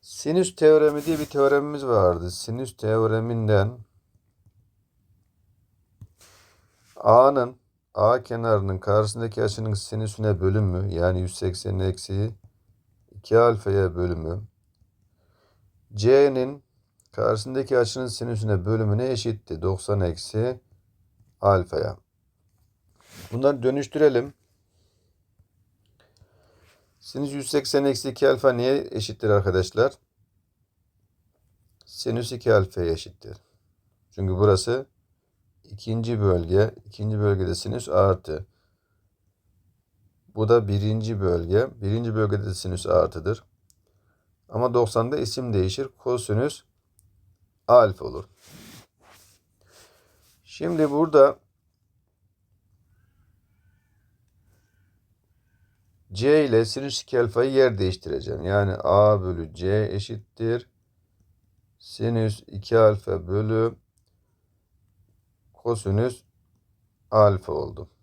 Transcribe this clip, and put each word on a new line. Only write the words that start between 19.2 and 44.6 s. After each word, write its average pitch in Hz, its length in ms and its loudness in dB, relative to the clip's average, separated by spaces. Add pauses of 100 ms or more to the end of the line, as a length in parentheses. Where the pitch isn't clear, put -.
Doksan 95 400 -4
eksi 107 580 -4 (840)
alfaya. 85 560 0 (1300)
Bunları 131 320 0
dönüştürelim. 139 680 2 (2750)
Sinüs 139 340 -10
yüz 139 160 -8
seksen 143 340 0
eksi 139 260 -2
iki 131 200 2
alfa 131 240 2
neye 127 380 -2
eşittir 107 380 -6
arkadaşlar? 98 640 2 (1900)
Sinüs 120 460 -6
iki 117 220 0
alfaya 92 380 0
eşittir. - 460 -10 (720)
Çünkü 95 260 -2
burası 104 480 2 (800)
ikinci 110 560 -6
bölge. 95 560 2 (100)
İkinci 107 340 -6
bölgede 92 360 0
sinüs 117 340 -8
artı. 90 560 0 (1900)
Bu 110 140 -2
da 113 180 4
birinci 107 540 -2
bölge. 95 600 0
Birinci 110 340 -4
bölgede 104 300 -2
de 95 80 -6
sinüs 90 340 -8
artıdır. 87 560 0 (1080)
Ama 120 240 -2